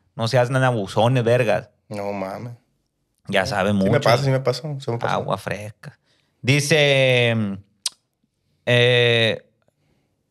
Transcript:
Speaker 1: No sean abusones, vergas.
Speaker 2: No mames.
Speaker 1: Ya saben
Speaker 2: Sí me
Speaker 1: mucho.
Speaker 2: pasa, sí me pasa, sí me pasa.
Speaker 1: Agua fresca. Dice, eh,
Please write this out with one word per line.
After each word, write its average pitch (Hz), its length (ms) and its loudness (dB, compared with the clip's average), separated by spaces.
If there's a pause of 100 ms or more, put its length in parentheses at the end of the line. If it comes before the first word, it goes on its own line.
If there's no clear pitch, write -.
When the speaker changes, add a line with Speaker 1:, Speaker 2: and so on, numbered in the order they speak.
(160)
Speaker 1:
No 113 120 -4
sean 123 340 0
abusones, 120 640 0
vergas. 113 460 0 (180)
Speaker 2:
No 101 240 -8
mames. 101 400 -10 (760)
Speaker 1:
Ya 95 180 0
saben 101 320 0
Speaker 2:
Sí 95 60 2
me 98 60 2
Speaker 1:
mucho. 143 120 2
Speaker 2:
pasa, 123 200 2
sí 135 80 0
me 131 100 0
pasa, 131 220 -4 (180)
sí 120 100 -10
me 117 80 -4
pasa. 95 160 -4
Speaker 1:
Agua 95 240 -4
fresca. - 600 -12 (440)
Dice, 135 920 2 (1300)
eh, 120 760 2 (880)